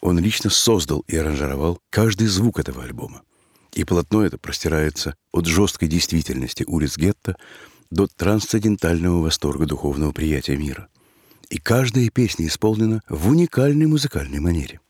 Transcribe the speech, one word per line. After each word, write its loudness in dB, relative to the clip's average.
Он 4
лично 0
создал 2
и -2
аранжировал -2
каждый 2
звук 2
этого -6
альбома. -12
И -2
полотно 2
это 0
простирается -2
от 0
жёсткой 2
действительности -2
улиц -2
гетто -2
до 2
трансцендентального 0
восторга -2
духовного -2
приятия -2
мира. -6
И -8
каждая 2
песня 0
исполнена 0
в -2
уникальной 2
музыкальной -2
манере. -2